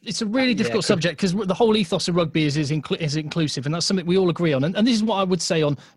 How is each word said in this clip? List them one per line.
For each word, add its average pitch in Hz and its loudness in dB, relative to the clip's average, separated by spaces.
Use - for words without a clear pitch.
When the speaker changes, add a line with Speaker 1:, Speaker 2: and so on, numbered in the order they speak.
Speaker 1:
it's - -6
a 226 -4
really 254 0
Speaker 2:
Yeah, 240 2
Speaker 1:
difficult 226 -2
Speaker 2:
could - -4
Speaker 1:
subject 170 0
'cause 180 0
the 190 -2
whole 220 4
ethos 190 -2
of 175 0
rugby 165 0
is, 143 0
is, 147 0
inclu-, 156 -4
is 151 -2
inclusive, 151 -4
and 151 -2
that's 165 -2
something 185 0
we 175 2
all 185 4
agree 165 0
on. 131 2
And, 165 -2
and 208 4
this 254 4
is 214 0
what 220 0
I 196 2
would 180 0
say 165 0
on 143 2